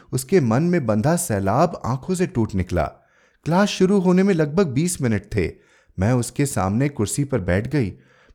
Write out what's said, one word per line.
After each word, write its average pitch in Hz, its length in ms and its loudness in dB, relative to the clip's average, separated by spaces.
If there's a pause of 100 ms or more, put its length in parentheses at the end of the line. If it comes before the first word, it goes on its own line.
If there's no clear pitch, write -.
(140)
उसके 165 280 0
मन 120 220 2
में 175 240 0
बंधा 110 300 2
सैलाब 120 680 0
आंखों 131 300 -4
से 180 120 0
टूट 117 280 -2
निकला। 90 300 -2 (600)
क्लास 190 240 2
शुरू 190 320 2
होने 180 220 4
में 196 120 2
लगभग 160 320 0
बीस 147 360 -2
मिनट 110 220 0
थे। 90 280 -2 (460)
मैं 101 140 2
उसके 127 340 -2
सामने 107 420 0
कुर्सी 139 360 -4
पर 131 160 -2
बैठ 92 280 0
गई। 131 240 -2 (420)